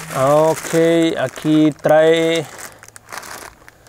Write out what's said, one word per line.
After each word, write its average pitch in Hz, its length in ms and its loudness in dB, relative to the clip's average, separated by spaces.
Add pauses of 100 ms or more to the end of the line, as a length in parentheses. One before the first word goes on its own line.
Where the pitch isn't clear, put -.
(160)
Ah, 151 360 2
ok, 165 680 0
aquí 156 520 0
trae, 160 760 2 (1400)